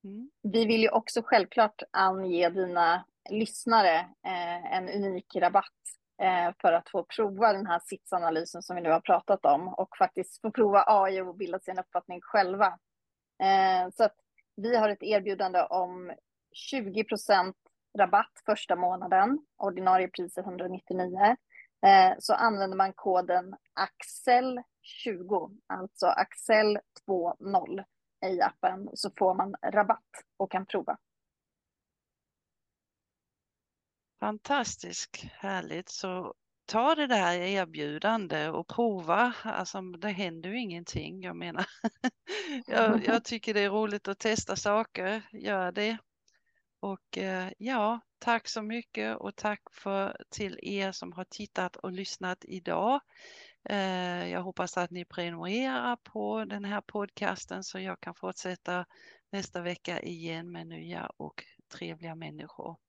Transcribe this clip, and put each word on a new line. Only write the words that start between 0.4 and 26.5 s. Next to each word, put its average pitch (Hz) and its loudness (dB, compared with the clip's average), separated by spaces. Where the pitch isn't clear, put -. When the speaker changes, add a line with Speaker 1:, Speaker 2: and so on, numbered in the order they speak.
Speaker 2:
Vi 226 2
vill 220 4
ju 220 6
också - 0
självklart 226 4
ange 185 2
dina 175 2
lyssnare, 214 4
eh, 175 -4
en 185 -4
unik 196 -4
rabatt, 185 4
eh, 180 2
för 175 6
att 170 2
få 175 -4
prova 208 2
den 196 -2
här 170 0
sitsanalysen 170 -2
som 180 -8
vi 175 -4
nu 170 0
har 160 6
pratat 185 2
om, 147 4
och - -6
faktiskt - -2
få 220 -4
prova 202 6
A 196 6
I 190 -2
och 180 -8
bilda 185 -6
sin 185 -8
uppfattning 180 -8
själva. 190 2
Eh, 190 4
så 233 4
att 220 2
vi 226 0
har 214 6
ett 202 -4
erbjudande 190 2
om 180 -2
tjugo 208 -4
procent 190 2
rabatt 196 4
första 208 0
månaden, 185 2
ordinarie 185 2
pris 180 -8
är 180 -6
hundranittionio. 185 0
Eh, 190 10
så - 0
använder 196 0
man 190 2
koden 180 0
axel 247 0
tjugo, 185 -4
alltså 185 -6
axel 214 2